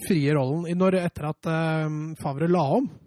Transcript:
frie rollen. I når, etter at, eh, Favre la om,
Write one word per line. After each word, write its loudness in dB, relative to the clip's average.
frie 2
rollen. 0
I -4
når, 4
etter -6
at, -8
eh, 0
Favre -2
la 4
om, 0